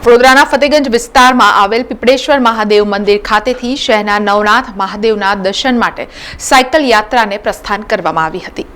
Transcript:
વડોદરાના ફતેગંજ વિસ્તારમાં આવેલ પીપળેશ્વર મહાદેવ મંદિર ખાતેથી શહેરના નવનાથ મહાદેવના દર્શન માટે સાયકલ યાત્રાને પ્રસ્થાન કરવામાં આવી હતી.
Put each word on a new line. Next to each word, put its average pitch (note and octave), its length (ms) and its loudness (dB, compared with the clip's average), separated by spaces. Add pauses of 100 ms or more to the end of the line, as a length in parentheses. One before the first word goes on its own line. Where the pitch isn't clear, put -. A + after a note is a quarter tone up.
વડોદરાના C4 380 6
ફતેગંજ C#4+ 460 0
વિસ્તારમાં A#3 720 2
આવેલ A3 200 0
પીપળેશ્વર C4 580 0
મહાદેવ G#3+ 440 2
મંદિર G3+ 380 0
ખાતેથી B3 540 -2
શહેરના G#3 420 0
નવનાથ G#3 460 0 (120)
મહાદેવના G3+ 580 -2
દર્શન G3+ 440 -2
માટે F3 300 -4 (300)
સાયકલ C4 460 0
યાત્રાને G#3+ 520 0
પ્રસ્થાન G#3 440 -6
કરવામાં E3+ 440 -2
આવી D#3+ 140 -6
હતી. - 380 -12